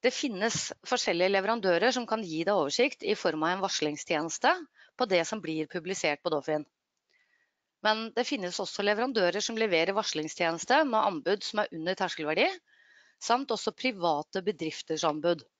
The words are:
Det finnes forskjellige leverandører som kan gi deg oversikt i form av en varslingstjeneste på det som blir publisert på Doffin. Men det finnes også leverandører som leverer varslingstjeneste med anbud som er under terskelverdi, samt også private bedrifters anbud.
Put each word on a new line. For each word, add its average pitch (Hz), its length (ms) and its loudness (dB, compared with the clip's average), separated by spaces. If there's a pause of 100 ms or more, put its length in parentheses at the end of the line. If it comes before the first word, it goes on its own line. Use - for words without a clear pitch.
Det 254 80 4
finnes 226 600 -2 (100)
forskjellige 185 480 2
leverandører 196 640 4
som 240 160 -2
kan 220 160 -2
gi 160 160 -4
deg 196 160 2
oversikt 165 480 0
i 202 80 2
form 156 320 0
av 175 80 2
en 190 80 -4
varslingstjeneste 160 880 0 (480)
på 247 80 0
det 185 220 4
som 214 120 -6
blir 156 300 -4
publisert 170 520 -2
på 170 120 -2
Doffin. 151 300 -2 (1200)
Men 220 280 2
det 240 120 0
finnes 190 360 -4
også 196 200 -6
leverandører 208 600 2
som 226 160 -4
leverer 190 360 2
varslingstjeneste 170 920 0
med 226 100 2
anbud 180 480 0
som 208 160 -2
er - 160 -2
under 175 200 -4
terskelverdi, 165 500 0 (760)
samt 247 320 0
også 208 240 -4
private 175 640 -2
bedrifters 160 640 -4
anbud. 156 400 0 (140)